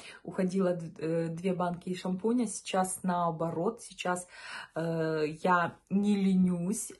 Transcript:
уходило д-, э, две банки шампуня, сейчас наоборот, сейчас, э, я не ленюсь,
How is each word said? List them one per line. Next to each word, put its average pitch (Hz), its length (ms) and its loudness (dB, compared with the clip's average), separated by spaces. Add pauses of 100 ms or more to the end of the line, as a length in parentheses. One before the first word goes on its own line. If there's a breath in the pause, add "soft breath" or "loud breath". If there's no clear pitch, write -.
(220 loud breath)
уходило 185 520 0
д-, 165 240 -8
э, 165 300 0
две 170 260 -2
банки 175 400 -2
шампуня, 220 520 0
сейчас - 560 -2
наоборот, 170 800 0
сейчас, - 460 -4 (480 loud breath)
э, 160 500 0 (180)
я 175 360 4 (100)
не 202 280 4
ленюсь, 185 840 2